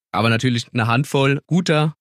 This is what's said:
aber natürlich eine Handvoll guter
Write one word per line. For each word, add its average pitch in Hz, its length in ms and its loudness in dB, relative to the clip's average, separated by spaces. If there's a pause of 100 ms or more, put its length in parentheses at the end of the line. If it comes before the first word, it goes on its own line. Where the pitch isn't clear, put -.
(140)
aber 110 160 2
natürlich 120 440 0
eine 113 140 -2
Handvoll 139 600 0
guter 156 540 0